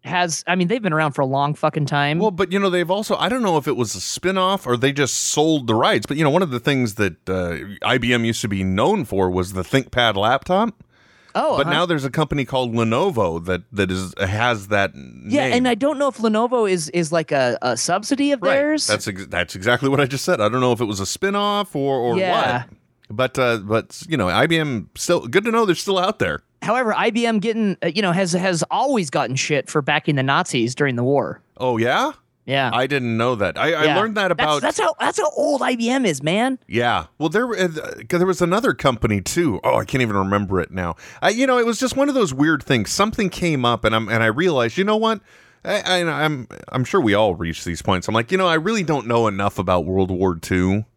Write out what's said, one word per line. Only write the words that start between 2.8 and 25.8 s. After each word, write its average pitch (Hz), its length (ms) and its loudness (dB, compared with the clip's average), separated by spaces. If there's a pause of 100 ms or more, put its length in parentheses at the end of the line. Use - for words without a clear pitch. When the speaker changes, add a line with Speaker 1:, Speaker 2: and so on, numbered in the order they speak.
Speaker 2:
also, 202 260 -2
I 175 140 0
don't 254 120 -2
know 185 140 2
if 147 100 0
it 147 100 0
was 117 180 -2
a 95 80 -10
spin-off 190 640 0
or 123 100 0
they 139 160 2
just 139 240 0
sold 151 500 0
the 113 80 2
rights, 139 300 2
but, 147 140 -4
you 160 60 2
know, 147 40 4
one 170 140 2
of 160 80 -2
the 123 100 -2
things 127 360 0
that, 95 340 -2
uh, 87 260 -2 (300)
I 120 100 2
B 120 160 0
M 117 140 2
used 117 160 -2
to 120 60 -4
be 98 140 -2
known 117 440 0
for 95 240 0
was 92 240 -2
the 92 80 -2
ThinkPad 120 540 2
laptop. 180 680 0 (520)
Speaker 1:
Oh, 247 220 0
Speaker 2:
But 139 100 2
Speaker 1:
uh-huh. 170 60 -2
Speaker 2:
now 165 140 2
there's 156 180 0
a 135 60 -4
company 147 340 0
called 127 300 -2
Lenovo 113 720 0
that, 90 160 -2 (100)
that 98 180 0
is, 92 300 -4
has 104 480 0
that 101 260 0
Speaker 1:
Yeah, 67 540 -4
Speaker 2:
name. - 60 0
Speaker 1:
and 254 140 2
I 240 60 2
don't 269 240 -2
know 285 100 0
if - 100 -6
Lenovo 226 520 0
is, 165 200 -2
is 170 200 -2
like 160 220 -2
a, 127 300 2
a 120 160 0
subsidy 254 540 0
of 262 100 -2
Speaker 2:
Right. 269 140 2
Speaker 1:
theirs. 294 300 0
Speaker 2:
That's - 220 -2
ex-, 95 200 -8
that's 87 280 -4
exactly 120 320 2
what 139 100 2
I 143 60 4
just 131 220 -4
said. 160 160 2
I 104 80 4
don't 127 100 0
know 127 120 4
if 110 100 0
it - 20 2
was 101 160 -4
a 95 60 -2
spin-off 202 680 -2
or, 139 240 0
or 120 200 0
Speaker 1:
Yeah. 139 400 0
Speaker 2:
what. 120 100 -8 (420)
But, 123 280 -2
uh, 120 200 2
but, 104 500 -4
you 160 80 -2
know, 98 120 2
I 107 180 2
B 165 120 2
M 135 360 -4
still, - 320 0
good 170 180 0
to 233 60 0
know 226 160 2
they're 175 80 2
still 190 240 -2